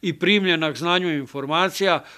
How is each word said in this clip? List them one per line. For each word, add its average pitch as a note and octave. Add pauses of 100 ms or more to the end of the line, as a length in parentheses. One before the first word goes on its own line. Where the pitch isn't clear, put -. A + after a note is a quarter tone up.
i E3
primljena F3
k A#2+
znanju F3
informacija D#3 (140)